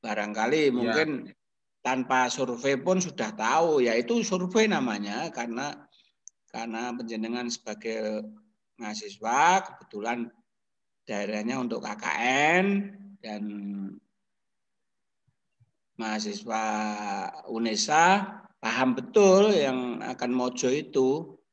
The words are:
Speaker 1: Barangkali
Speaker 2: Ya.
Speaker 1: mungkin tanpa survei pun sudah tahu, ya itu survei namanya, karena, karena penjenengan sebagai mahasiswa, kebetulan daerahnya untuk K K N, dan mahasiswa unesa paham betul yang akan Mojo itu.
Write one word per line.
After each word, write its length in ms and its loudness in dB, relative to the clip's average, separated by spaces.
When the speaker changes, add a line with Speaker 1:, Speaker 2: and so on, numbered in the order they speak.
Speaker 1:
Barangkali 680 0
Speaker 2:
Ya. 20 0
Speaker 1:
mungkin 600 0
tanpa 480 2
survei 480 0
pun 240 2
sudah 320 -4
tahu, 480 4
ya 160 4
itu 240 0
survei 480 2
namanya, 640 -2
karena, 400 -6
karena 460 -6
penjenengan 560 -6
sebagai 760 -6
mahasiswa, 880 0
kebetulan 640 -8
daerahnya 560 -4
untuk 220 -6
K 100 -8
K 120 -10
N, 80 2
dan 200 -8
mahasiswa 640 -4
unesa 720 4
paham 400 0
betul 560 6
yang 480 0
akan 300 -4
Mojo 400 0
itu. 640 0